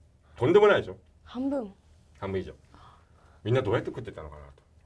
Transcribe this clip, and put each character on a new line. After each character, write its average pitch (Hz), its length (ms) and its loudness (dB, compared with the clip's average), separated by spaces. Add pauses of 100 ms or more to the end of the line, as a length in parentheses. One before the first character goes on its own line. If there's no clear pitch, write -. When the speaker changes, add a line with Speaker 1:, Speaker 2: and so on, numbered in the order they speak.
(360)
Speaker 1:
と - 100 -2
ん 165 60 4
で 208 80 8
も 214 80 8
な 170 80 6
い 107 60 0
で 98 40 -8
し 92 40 -14
ょ？ 98 60 -12 (280)
Speaker 2:
半 262 240 -6
分。 247 240 -6 (480)
Speaker 1:
半 - 100 -8
分 - 100 -4
以 - 40 -8
上。 - 80 -16 (920)
み 107 80 -2
ん 123 60 4
な 131 60 2
ど 104 100 0
う - 20 2
や 147 60 2
っ - 20 -10
て - 40 -8
食 135 160 -10
っ - 20 -12
て 101 80 -14
た 80 100 -16
の 76 60 -14
か 73 80 -18
な？ 73 60 -20 (440)